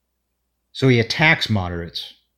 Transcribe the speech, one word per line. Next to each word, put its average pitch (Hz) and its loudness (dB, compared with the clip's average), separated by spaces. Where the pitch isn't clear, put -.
So - 0
he 123 4
attacks 156 0
moderates. 87 -4